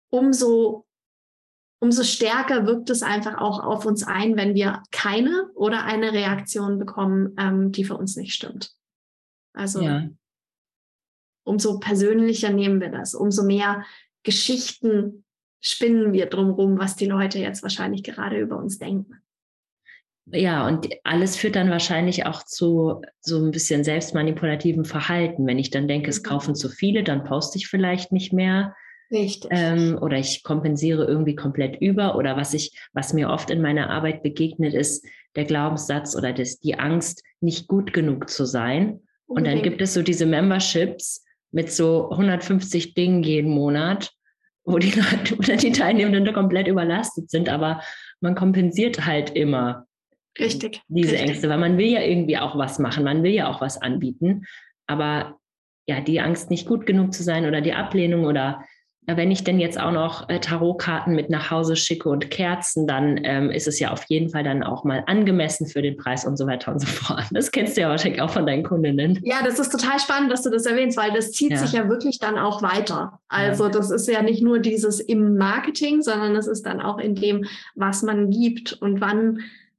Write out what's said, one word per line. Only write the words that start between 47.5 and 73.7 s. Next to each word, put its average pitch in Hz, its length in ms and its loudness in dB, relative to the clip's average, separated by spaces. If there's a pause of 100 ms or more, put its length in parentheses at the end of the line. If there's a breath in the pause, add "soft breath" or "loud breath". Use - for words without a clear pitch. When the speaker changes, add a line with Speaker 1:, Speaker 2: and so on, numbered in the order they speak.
Speaker 2:
man 180 140 0
kompensiert 185 720 2
halt 151 260 0
immer. 127 540 0 (540)
Speaker 1:
Richtig, 214 480 -4
Speaker 2:
diese 165 260 2
Speaker 1:
richtig. 139 160 0
Speaker 2:
Ängste, 147 200 -2
weil 151 100 2
man 175 180 2
will 208 100 4
ja 233 140 2
irgendwie 170 360 2
auch 143 200 -4
was 135 220 -2
machen, 143 240 0
man 151 200 2
will 185 80 4
ja 165 180 2
auch 131 120 -8
was 135 200 -6
anbieten, 165 640 -2 (420 loud breath)
aber 151 500 -2 (480)
ja, 139 160 -2
die 151 200 0
Angst, 165 280 -2
nicht 170 180 -2
gut 233 180 0
genug 190 280 2
zu 175 100 -8
sein 165 220 0
oder 151 160 0
die 160 120 0
Ablehnung 170 520 0
oder, 143 380 0 (420 loud breath)
ja, 170 120 -2
wenn 175 140 4
ich 190 120 0
denn 180 160 2
jetzt 170 180 0
auch 165 140 -2
noch, 160 380 -2
äh, 175 100 -2
Tarotkarten 170 720 -2
mit 151 160 0
nach 151 220 -2
Hause 160 240 2
schicke 165 320 -2
und 143 240 0
Kerzen, 175 560 -2
dann, 143 360 2
ähm, 135 280 0
ist - 160 -4
es 147 140 -2
ja 139 100 0
auf - 160 -8
jeden 160 220 0
Fall 151 160 -2
dann 139 180 0
auch 131 220 -4
mal 131 220 0
angemessen 180 600 2
für 143 140 -4
den 139 160 -2
Preis 131 280 -4
und 143 120 -2
so 135 100 -2
weiter 127 240 -4
und 147 80 -2
so 139 80 -2
fort. - 440 -4
Das 208 200 0
kennst 220 240 -2
du 208 60 2
ja 160 80 2
wahrscheinlich 156 320 0
auch 165 80 0
von 170 160 0
deinen 143 180 0
Kundinnen. 160 600 2
Speaker 1:
Ja, 254 200 0
das 240 160 0
ist 262 140 -2
total 269 260 0
spannend, 285 320 0
dass 254 120 -2
du 254 60 0
das 226 160 2
erwähnst, 240 320 2
weil 214 140 2
das 220 220 0
zieht 294 180 2
Speaker 2:
Ja. 143 60 2
Speaker 1:
sich 185 160 0
ja 214 160 2
wirklich 247 300 0
dann 214 180 -2
auch 208 240 -2
weiter. 190 340 0
Speaker 2:
Ja. 151 320 -8
Speaker 1:
Also 202 400 2
das 196 240 0